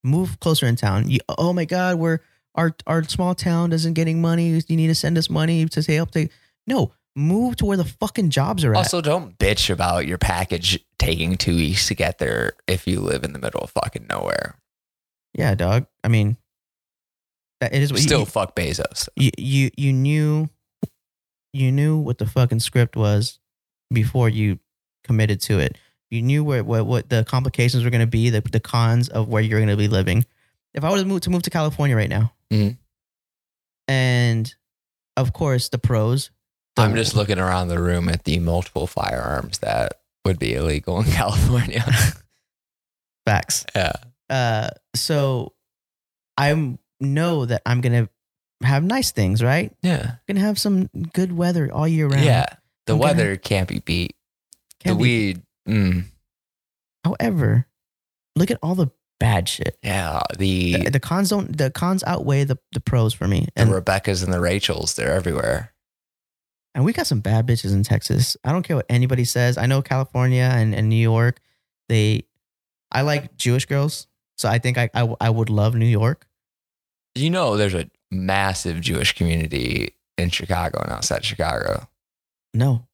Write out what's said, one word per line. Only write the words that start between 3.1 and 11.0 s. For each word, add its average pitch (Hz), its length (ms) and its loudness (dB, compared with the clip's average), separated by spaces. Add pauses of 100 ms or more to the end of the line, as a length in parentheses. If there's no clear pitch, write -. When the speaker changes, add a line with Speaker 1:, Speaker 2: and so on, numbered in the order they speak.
Speaker 1:
town 170 360 0
doesn't 165 240 0
get 160 80 0
any 160 160 0
money. 170 300 2 (180)
You 160 100 0
need 160 120 2
to 165 60 2
send 165 240 0
us 135 120 -2
money 160 360 0
to 160 160 -2
say 160 120 0
help 160 180 -2
to, - 160 -2 (380)
no, 233 260 0 (240)
move 208 400 0
to - 100 0
where 196 100 2
the 175 80 0
fucking 202 460 -2
jobs 160 340 0
are 120 80 4
at. 101 60 4
Speaker 2:
Also, 170 220 0
don't 147 380 -2
bitch 101 320 2
about 87 360 0
your 87 120 -4
package 90 640 0 (160)
taking 82 380 0